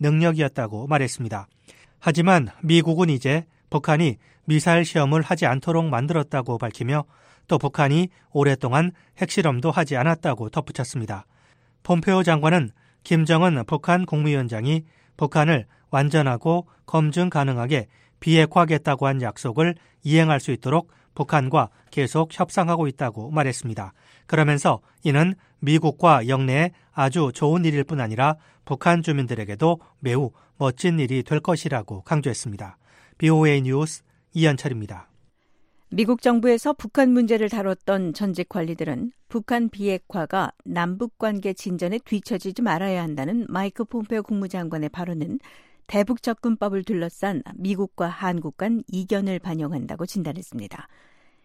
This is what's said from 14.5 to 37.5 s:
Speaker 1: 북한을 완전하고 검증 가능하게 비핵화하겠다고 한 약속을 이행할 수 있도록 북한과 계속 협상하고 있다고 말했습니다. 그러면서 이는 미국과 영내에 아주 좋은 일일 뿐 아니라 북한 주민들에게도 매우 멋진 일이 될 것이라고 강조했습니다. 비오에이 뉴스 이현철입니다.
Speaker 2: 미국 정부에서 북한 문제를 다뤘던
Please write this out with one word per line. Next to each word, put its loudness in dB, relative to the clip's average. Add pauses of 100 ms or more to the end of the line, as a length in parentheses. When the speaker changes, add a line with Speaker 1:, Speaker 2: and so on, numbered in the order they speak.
Speaker 1:
북한을 2 (240)
완전하고 0 (200)
검증 0
가능하게 0 (340)
비핵화하겠다고 4
한 0
약속을 -2 (260)
이행할 4
수 -6
있도록 0 (240)
북한과 0 (200)
계속 0
협상하고 0
있다고 -6
말했습니다. -4 (340)
그러면서 2 (220)
이는 2 (240)
미국과 4
영내에 2 (220)
아주 0
좋은 2
일일 2
뿐 -4
아니라 0 (280)
북한 2
주민들에게도 0 (180)
매우 0 (280)
멋진 0
일이 -2
될 0
것이라고 -4
강조했습니다. -4 (380)
비오에이 4
뉴스 -2 (280)
이현철입니다. -2 (800)
Speaker 2:
미국 0
정부에서 2
북한 2
문제를 2
다뤘던 -2